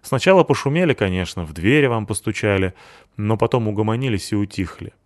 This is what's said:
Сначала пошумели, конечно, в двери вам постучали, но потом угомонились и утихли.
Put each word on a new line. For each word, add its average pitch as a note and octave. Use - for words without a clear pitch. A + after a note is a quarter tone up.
Сначала F3+
пошумели, D3
конечно, F2+
в D2+
двери B2+
вам A2+
постучали, G2+
но G#2+
потом A2+
угомонились A2
и -
утихли. G2+